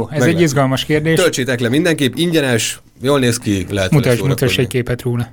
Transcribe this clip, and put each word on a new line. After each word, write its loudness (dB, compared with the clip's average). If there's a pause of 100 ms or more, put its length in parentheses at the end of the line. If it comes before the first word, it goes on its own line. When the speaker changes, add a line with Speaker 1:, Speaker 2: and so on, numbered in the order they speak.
Speaker 1:
ez -8
egy -6
Speaker 2:
meglátjuk. 2
Speaker 1:
izgalmas 0
kérdés. 0
Speaker 2:
Töltsétek 0
le 0
mindenképp, 0
ingyenes, 0 (220)
jól 2
néz 2
ki, -4
lehet -2
vele -2
Speaker 1:
Mutasd, 4 (160)
Speaker 2:
szórakozni. -2
Speaker 1:
mutass 0
egy 2
képet -4
róla. -4